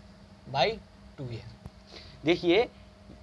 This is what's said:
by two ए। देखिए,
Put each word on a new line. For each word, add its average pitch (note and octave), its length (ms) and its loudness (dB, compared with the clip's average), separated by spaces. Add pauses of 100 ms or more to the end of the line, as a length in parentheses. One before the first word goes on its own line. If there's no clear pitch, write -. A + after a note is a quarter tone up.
(500)
by C#3+ 160 2 (520)
two C#3 80 -10
ए। A2+ 160 -10 (840)
देखिए, F3 440 4 (540)